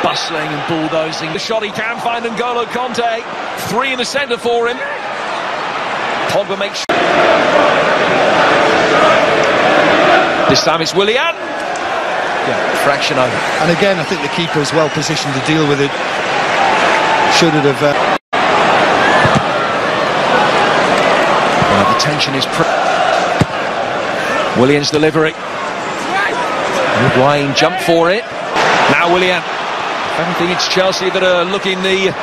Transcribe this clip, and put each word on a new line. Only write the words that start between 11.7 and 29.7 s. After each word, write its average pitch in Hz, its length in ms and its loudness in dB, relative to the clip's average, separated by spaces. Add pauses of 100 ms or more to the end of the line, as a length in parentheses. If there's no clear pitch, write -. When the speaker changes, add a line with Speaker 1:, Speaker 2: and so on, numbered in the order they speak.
Speaker 2:
Yeah. - 160 -2 (240)
Speaker 1:
Fraction 143 340 0
over. 127 200 0 (240)
Speaker 2:
And 156 100 2
again, 190 260 2
I 156 60 -2
think 170 180 -4
the - 140 -4
keeper 165 240 -2
is 143 140 -2
well 156 160 2
positioned 147 440 -2
to 131 140 -2
deal 156 200 2
with 143 120 2
it. 143 100 2 (1500)
Should 160 160 4
it 147 80 2
have, 139 180 2
uh, 143 120 2 (3750)
Speaker 1:
Well, 98 220 2
the - 60 0
tension 143 360 -2
is 131 100 -2
pr- 165 220 0 (1900)
Willian's 143 320 4
delivery. 156 400 2
Higuain - 2250 -2
jumped 170 280 0
for 165 280 4
it. 220 140 0 (680)
Now 160 220 4
Willian. 180 280 2
If - 760 -6